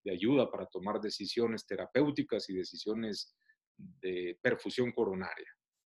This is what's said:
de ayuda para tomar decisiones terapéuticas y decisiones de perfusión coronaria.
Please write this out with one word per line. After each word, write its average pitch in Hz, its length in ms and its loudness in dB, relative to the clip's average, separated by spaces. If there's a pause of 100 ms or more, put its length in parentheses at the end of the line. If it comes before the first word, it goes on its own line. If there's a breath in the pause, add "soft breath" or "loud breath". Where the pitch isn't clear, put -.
de 98 80 -4
ayuda 110 380 4
para 98 160 -4
tomar 98 340 -2
decisiones 107 680 0
terapéuticas 117 840 0
y 95 60 -4
decisiones 104 800 -4 (420)
de 90 640 -6
perfusión 120 500 0
coronaria. 92 540 -2 (520)